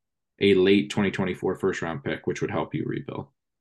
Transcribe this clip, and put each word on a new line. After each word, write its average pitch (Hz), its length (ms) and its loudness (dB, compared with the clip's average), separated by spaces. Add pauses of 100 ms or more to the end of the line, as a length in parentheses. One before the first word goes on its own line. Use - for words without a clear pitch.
(400)
a 101 140 6
late 98 360 4
twenty 98 220 0
twenty-four 92 440 -2
first - 260 -2
round 82 240 -6
pick, 78 200 -4
which - 160 -4
would 82 100 -4
help 78 220 -4
you - 120 -4
rebuild. - 420 -8 (340)